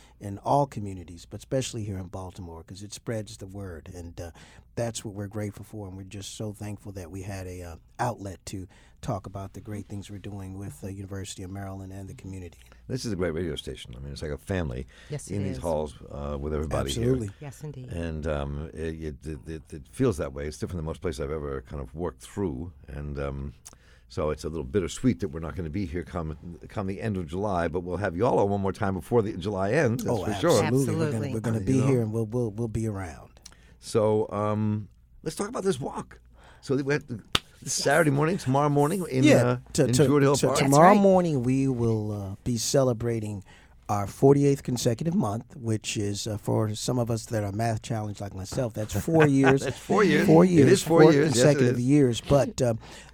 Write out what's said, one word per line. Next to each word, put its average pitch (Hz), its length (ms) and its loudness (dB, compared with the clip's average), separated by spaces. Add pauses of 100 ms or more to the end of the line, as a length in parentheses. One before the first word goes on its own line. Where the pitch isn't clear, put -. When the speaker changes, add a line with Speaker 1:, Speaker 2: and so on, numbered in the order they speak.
(200)
Speaker 1:
in 101 180 -8
all 139 280 2
communities, 95 600 -10
but 104 100 -12
especially 123 460 -4
here 101 140 -6
in 95 80 -8
Baltimore, 90 580 -12
'cause 98 180 -16
it 104 100 -16
spreads 110 440 -8
the 101 100 -16
word. 92 480 -12
And, 85 260 -14
uh, 85 100 -12 (440)
that's 117 300 -6
what 107 100 -12
we're 101 140 -6
grateful 104 360 -8
for, 104 220 -14
and 92 100 -14
we're 95 80 -12
just 98 300 -14
so 107 180 -8
thankful 104 400 -12
that 92 180 -10
we 95 120 -10
had 95 240 -10
a, 90 160 -12
uh, 85 140 -12 (240)
outlet 101 460 -6
to 92 200 -10 (360)
talk 101 240 -6
about 98 260 -12
the 98 80 -16
great 104 260 -12
things 101 240 -12
we're 101 80 -12
doing 95 380 -12
with 98 240 -12
the 98 120 -10
University 98 500 -12
of 90 80 -12
Maryland 98 420 -12
and 98 160 -12
the 95 60 -14
community. 95 420 -14 (320)
Speaker 2:
This 131 160 -6
is 117 80 -4
a 95 40 -4
great 85 180 0
radio 82 220 -4
station. - 400 -12
I 62 40 -12
mean, 69 120 -10
it's 67 100 -12
like 78 80 -6
a 71 80 -6
family 73 480 -4 (240)
Speaker 3:
Yes, 147 180 -10
Speaker 2:
in 98 140 -4
Speaker 3:
it - 60 -2
Speaker 2:
these 92 100 -6
Speaker 3:
is. 64 40 -10
Speaker 2:
halls, 78 320 -2 (160)
uh, 71 300 -6
with 76 140 -4
everybody 71 360 -2
here. 113 120 -4
Speaker 1:
Absolutely. 120 280 0 (100)
Speaker 3:
Yes, 147 240 -14
indeed. 127 280 -14
Speaker 2:
And, 82 360 -6
um, 71 440 -4
it, 80 440 -8 (100)
it, 78 200 -8
it, 80 160 -10 (100)
it 76 180 -12
feels 127 280 0
that 73 140 -4
way. 71 140 -8
It's 78 100 -8
different 92 220 -8
than 78 80 -6
most 80 160 -8
places 78 180 -4
I've 71 120 -4
ever 71 300 -6
kind 73 200 -10
of - 120 -14
worked 82 280 -6
through. 87 500 -6 (160)
And, 71 300 -10
um, 69 340 -6 (560)
so 78 220 -2
it's 76 140 -4
a 82 40 -4
little 78 160 -6
bittersweet 90 560 0
that 98 80 -4
we're 76 120 -10
not 80 160 -8
gonna 85 120 -6
be 95 160 -6
here 82 200 -6
come, 80 540 -8 (100)
come 101 180 -6
the 95 140 -6
end 107 160 -2
of 90 100 -4
July, 90 420 -2
but 80 120 -4
we'll 90 160 -6
have 92 200 -2
you 98 80 0
all 127 140 2
on 104 120 4
one 101 100 0
more 98 120 -2
time 98 220 -2
before 117 260 2
the 104 120 0
July 95 400 -2
ends, 127 320 2
that's 120 120 0
Speaker 1:
Oh, 95 80 -2
Speaker 2:
for 107 100 -2
sure. 104 280 4
Speaker 1:
absolutely. 117 320 2
We're - 0 -
gonna, 160 120 0
Speaker 3:
Absolutely. 117 280 -4
Speaker 1:
we're 110 60 -4
gonna 113 180 -2
Speaker 2:
Uh, - 20 -4
Speaker 1:
be 101 140 0
Speaker 2:
you 135 60 4
know? 127 80 2
Speaker 1:
here, 127 140 4
and 107 100 -2
we'll, 113 140 -2
we'll, 117 260 -2
we'll 117 160 -4
be 110 180 -4
around. 95 440 -8 (500)
Speaker 2:
So, 107 500 2
um, 107 560 -2 (380)
let's 160 100 -6
talk 202 140 -4
about 233 160 -6
this 180 160 0
walk. - 400 -10 (400)
So 135 160 -2
we 139 160 0
have 147 120 -2 (560)
this - 120 -8
Saturday 151 400 4
morning, 156 260 2
tomorrow 139 300 2
morning 147 420 2
in, 131 140 4
Speaker 1:
Yeah, 294 200 10
Speaker 2:
uh, 123 120 2 (160)
Speaker 1:
to, 143 140 4
Speaker 2:
in 120 80 2
Speaker 1:
to, 139 120 6
Speaker 2:
Druid 143 160 6
Hill 139 140 6
Speaker 1:
to - 100 2
Speaker 2:
Park. 131 120 2
Speaker 3:
That's 139 120 4
Speaker 1:
tomorrow 160 220 10
Speaker 3:
right. 208 80 6
Speaker 1:
morning 180 420 4
we 131 240 2
will, 113 460 0
uh, 98 220 -8 (100)
be 120 140 -2
celebrating 113 840 0 (460)
our 101 180 0
forty-eighth 139 560 6
consecutive 127 540 0
month, 113 400 -2
which 110 400 -2
is, 101 320 -4
uh, 104 100 -4
for 110 380 0
some 127 240 -2
of 117 100 0
us 113 160 -4
that 113 160 -2
are 101 100 -2
math 113 300 0
challenged 107 380 -6
like 98 140 -10
myself, 104 380 -4
that's 107 220 -6 (100)
four 160 220 6
Speaker 2:
<laughs> 135 140 4
Speaker 1:
years. 135 220 6
Speaker 2:
That's 131 160 -4
four 208 260 4
years. - 220 6
Speaker 1:
Four 165 180 10
Speaker 2:
It 185 60 6
Speaker 1:
years, 160 200 8
Speaker 2:
is 190 120 6
four 160 200 8
Speaker 1:
four 160 100 12
Speaker 2:
years. 147 220 4
Yes, - 20 4
it 117 60 6
Speaker 1:
consecutive 127 360 6
Speaker 2:
is. 123 60 0
Speaker 1:
years. 131 360 6
But, 131 420 2
uh, 120 120 2 (400)